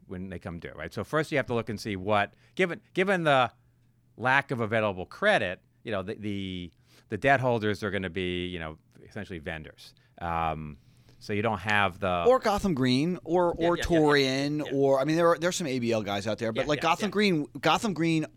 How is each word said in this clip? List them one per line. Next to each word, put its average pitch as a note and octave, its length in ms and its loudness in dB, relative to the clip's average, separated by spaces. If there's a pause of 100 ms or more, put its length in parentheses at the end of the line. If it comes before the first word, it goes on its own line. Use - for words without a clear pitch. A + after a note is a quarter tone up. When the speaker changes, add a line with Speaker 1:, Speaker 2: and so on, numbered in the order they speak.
Speaker 1:
when F#2+ 240 -10
they F#2 80 -10
come E2+ 220 -10
due, D2+ 160 -12
right? D#2+ 180 -12
So G#2+ 100 -6
first D3+ 280 -2
you D3+ 60 0
have B2 100 -2
to B2+ 80 -2
look A2+ 140 -2
and G#2 100 -6
see G#2+ 160 -6
what, G2+ 400 0 (180)
given, F3 260 -2 (140)
given F#3 300 2
the C3 280 4 (680)
lack C3 340 0
of B2+ 80 -2
available G#2 480 0
credit, C3+ 540 0 (220)
you A#2 80 -10
know, F#2+ 120 -2
the, G2+ 120 -8
the, F#2+ 560 -8 (380)
the G#2+ 80 -4
debt C3+ 220 4
holders A2+ 420 0
are G#2+ 80 -4
gonna F#2+ 200 -2
be, F2+ 380 -2
you F2+ 120 -8
know, D#2 180 -10 (300)
essentially F#2+ 320 -12
vendors. D#2 540 -12 (260)
Um, D#2+ 580 -4 (420)
so - 140 -8
you G2+ 80 0
don't G#2+ 180 -2
have G2 400 0
the F2+ 280 0
Speaker 2:
Or B3+ 100 6
Gotham G3+ 380 0
Green, C3 480 2
or, E3+ 340 2
Speaker 1:
Yeah, E3+ 100 0
Speaker 2:
or F3 100 2
Speaker 1:
yeah, D#3+ 120 -4
yeah, E3+ 80 4
yeah, - 20 6
Speaker 2:
Torian, C#3+ 680 2
Speaker 1:
yeah. - 60 -8
Speaker 2:
or, C3+ 280 4
I C3+ 40 2
mean, D#3 120 2
there E3+ 140 6
are, E3+ 100 4
there's F3 160 0
some F3+ 100 -4
A C3 140 -2
B A#2 120 0
L A2 120 2
guys G2+ 240 -4
out G#2+ 100 -2
there, A2+ 140 -2
but, B2+ 140 -2
Speaker 1:
Yeah, - 20 -2
Speaker 2:
like, D3+ 100 2
Speaker 1:
yeah, D#3+ 120 0
Speaker 2:
Gotham F3 180 0
Speaker 1:
yeah. F#3 40 -4
Speaker 2:
Green, F#3 360 2 (120)
Gotham F3 340 2
Green D#3+ 440 0